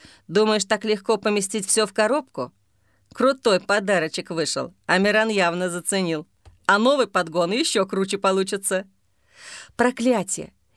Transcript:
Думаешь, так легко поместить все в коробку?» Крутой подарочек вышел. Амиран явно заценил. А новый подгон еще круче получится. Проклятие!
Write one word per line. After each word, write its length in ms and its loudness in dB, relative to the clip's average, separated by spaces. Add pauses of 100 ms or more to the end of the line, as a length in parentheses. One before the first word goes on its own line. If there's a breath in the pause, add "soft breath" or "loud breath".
(260 loud breath)
Думаешь, 380 2
так 200 -2
легко 340 0
поместить 480 -2
все 200 2
в 60 -8
коробку?» 600 -2 (600)
Крутой 480 2
подарочек 680 -2
вышел. 440 -4 (120)
Амиран 420 2
явно 400 0
заценил. 580 -4 (400)
А 120 4
новый 280 2
подгон 460 -2
еще 340 0
круче 320 -4
получится. 680 -2 (880 loud breath)
Проклятие! 760 0 (240)